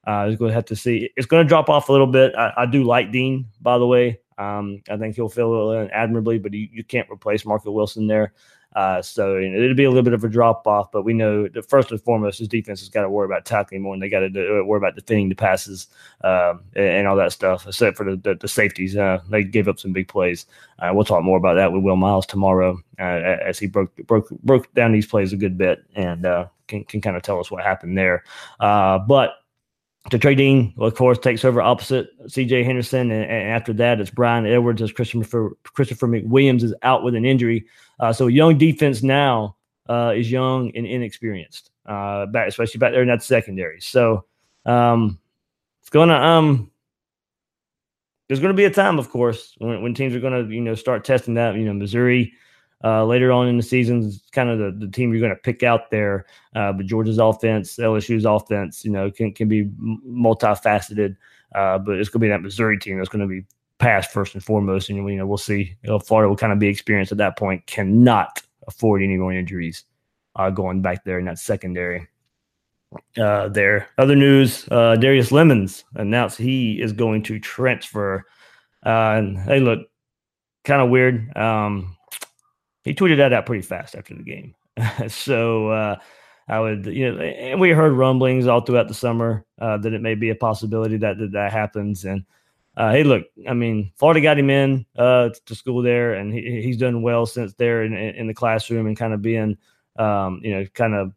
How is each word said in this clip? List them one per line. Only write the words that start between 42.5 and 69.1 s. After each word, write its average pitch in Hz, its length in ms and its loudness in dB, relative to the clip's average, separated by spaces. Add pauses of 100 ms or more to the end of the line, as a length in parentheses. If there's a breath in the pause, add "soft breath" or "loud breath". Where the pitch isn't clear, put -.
back 120 160 2
there 127 80 4
in 123 80 2
that 120 140 0
secondary. 92 580 -2
So, 113 420 2 (420)
um, 117 540 2 (640)
it's - 80 -20
gonna, 165 240 6
um, 151 580 4 (1600)
there's 135 100 0
gonna 190 140 2
be 202 120 4
a 190 40 4
time, 196 300 2
of 120 100 -8
course, 120 480 -2
when, 113 240 -6
when 120 120 -4
teams 127 220 -4
are 120 60 -6
gonna, 123 260 -4
you 110 140 -8
know, 113 140 -4
start 117 280 -4
testing 120 300 0
that. 117 220 0
You 110 100 -2
know, 104 80 -2
Missouri, 120 580 0 (520 soft breath)
uh, 110 200 2
later 123 280 4
on 123 160 4
in 120 100 0
the 117 60 0
season 120 400 0
is 101 180 -8 (100)
kind 123 200 0
of 110 80 -2
the, 101 260 -6
the 95 60 -12
team 123 200 -2
you're 113 80 0
gonna 107 160 0
pick - 280 -4
out 117 260 0
there. 101 380 -2 (260 soft breath)
Uh, 104 180 -2
but 95 140 -6
Georgia's 110 320 0
offense, 110 600 2
L 110 160 0
S 107 140 -4
U's 110 160 0
offense, 107 600 -2
you 110 60 -4
know, 98 180 -2
can, 104 240 -6
can 110 140 -4
be 107 140 2
m-, 107 460 -8
multifaceted. 107 1080 0 (400 soft breath)
Uh, 98 240 0
but 98 160 -4
it's 107 140 -4
gonna 113 120 -2
be 110 60 2
that 101 160 0
Missouri 104 340 -2
team 95 200 -8
that's 95 120 -6
gonna 104 160 -4
be 95 180 -8 (360)
passed 107 320 2
first 101 220 -4
and 101 100 -14
foremost. 98 460 -2
And, 98 200 -6
you 101 60 -4
know, 95 100 -6
we'll 101 120 -4
see. 101 460 -6
You 107 60 -10
know, 107 100 0
Florida 110 300 2
will 101 60 2
kinda 104 200 0
be 104 120 2
experienced 101 440 -2
at 104 80 -6
that 98 180 -2
point, 95 280 -4
cannot 107 760 2 (260)
afford 104 340 0
any 95 160 -2